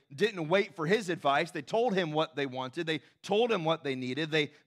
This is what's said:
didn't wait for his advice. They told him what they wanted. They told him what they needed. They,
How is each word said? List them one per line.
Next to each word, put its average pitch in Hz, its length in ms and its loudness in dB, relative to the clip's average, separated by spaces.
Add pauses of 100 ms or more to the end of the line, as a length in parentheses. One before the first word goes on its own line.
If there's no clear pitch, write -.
(120)
didn't 175 360 -2
wait 185 260 2
for 160 100 -6
his 180 240 2
advice. 156 440 2
They 151 100 -6
told 226 320 0
him 180 160 0
what 156 240 0
they 143 120 -2
wanted. 127 420 -6
They 156 120 -2 (220)
told 226 300 2
him 185 120 0
what 160 200 0
they 139 100 -2
needed. 131 380 -4
They, 151 180 2 (160)